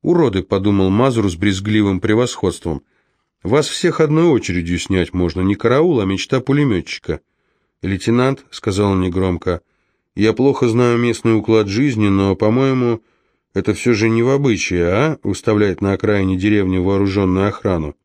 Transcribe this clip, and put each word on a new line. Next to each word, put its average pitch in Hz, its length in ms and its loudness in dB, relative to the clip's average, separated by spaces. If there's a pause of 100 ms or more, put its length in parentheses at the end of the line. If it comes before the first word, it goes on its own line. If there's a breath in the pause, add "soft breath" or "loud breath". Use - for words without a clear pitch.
«Уроды», 151 400 2
подумал 98 480 0
Мазур 113 400 2
с 87 60 -6
брезгливым 101 640 0
превосходством, 98 800 -2 (640)
«вас 131 240 0
всех - 340 -2
одной 156 240 2
очередью 87 540 0
снять 92 340 0
можно, 90 280 -2
не 98 140 2
караул, 135 460 2
а 98 40 0
мечта 98 360 -2
пулемётчика». 123 800 -2 (600)
«Лейтенант», 117 680 -2
сказал 101 420 -2
он 95 100 2
негромко, 90 600 -2 (540)
«я 107 180 2
плохо 131 340 0
знаю 120 300 2
местный 117 400 0
уклад 107 300 0
жизни, 107 420 0
но, 98 260 2
по-моему, 120 680 0 (520)
это 98 200 -2
всё 120 200 0
же 110 160 2
не 117 140 2
в 127 60 2
обычае, 113 560 0
а, 120 380 0
выставлять 104 580 0
на 98 120 0
окраине 95 440 0
деревни 95 400 0
вооружённую 98 720 0
охрану». 85 580 -4